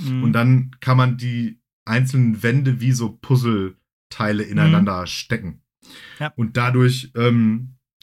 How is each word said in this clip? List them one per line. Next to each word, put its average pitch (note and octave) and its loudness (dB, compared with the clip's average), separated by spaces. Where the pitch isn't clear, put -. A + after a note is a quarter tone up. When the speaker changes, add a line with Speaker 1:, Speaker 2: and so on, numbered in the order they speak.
Speaker 1:
Mhm. C3 -4
Speaker 2:
Und A#2 2
dann B2+ 2
kann B2+ 2
man B2+ 2
die A#2+ -6
einzelnen A#2+ 0
Wände B2+ 0
wie B2+ 0
so A#2 -2
Puzzleteile G#2+ -4
Speaker 1:
Mhm. - -18
Speaker 2:
ineinander G2+ 2
stecken. - -8
Speaker 1:
Ja. D3+ -8
Speaker 2:
Und A2+ -4
dadurch, B2 0
ähm, A#2+ 0